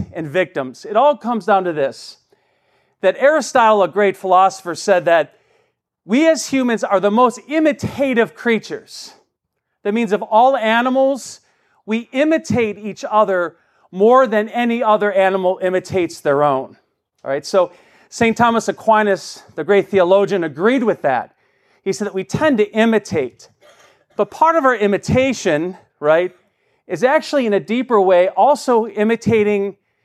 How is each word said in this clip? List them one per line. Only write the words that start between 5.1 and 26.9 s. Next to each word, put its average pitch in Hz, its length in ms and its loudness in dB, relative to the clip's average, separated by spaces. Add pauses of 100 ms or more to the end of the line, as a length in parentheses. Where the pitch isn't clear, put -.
we 262 240 0
as 320 220 0
humans 247 340 -2
are 202 160 0
the 196 100 0
most 226 380 2
imitative 277 880 -2
creatures. - 800 -6 (680)
That 202 100 -2
means 226 180 -2
of 196 100 0
all 233 360 4
animals, 254 840 -2 (460)
we 226 260 -6
imitate 269 680 -2
each 208 280 -12
other 196 500 0 (360)
more 240 360 4
than 214 220 -2
any 240 340 -2
other 214 300 2
animal 190 500 0
imitates 185 560 -4
their 143 240 0
own. 135 340 -2 (460)
All 135 80 -8
right, 139 120 -4
so 180 280 0 (380)
Saint 226 280 0
Thomas 233 300 0
Aquinas, 208 720 -2 (140)
the 160 80 -8
great 190 260 0
theologian, 190 540 2
agreed 190 400 -2
with 202 180 -2
that. 127 340 -4 (480)
He 190 80 -4
said 202 140 -6
that 180 80 -8
we 185 100 -6
tend 294 360 -2
to 208 120 -2
imitate. 214 760 -2 (680)
But 202 140 -2
part 330 260 2
of 320 80 2
our 254 120 2
imitation, 202 1000 -2 (240)
right, 165 360 0 (500)
is 175 180 -4